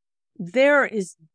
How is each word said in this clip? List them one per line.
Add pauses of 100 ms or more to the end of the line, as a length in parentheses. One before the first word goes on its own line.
(360)
there
is (200)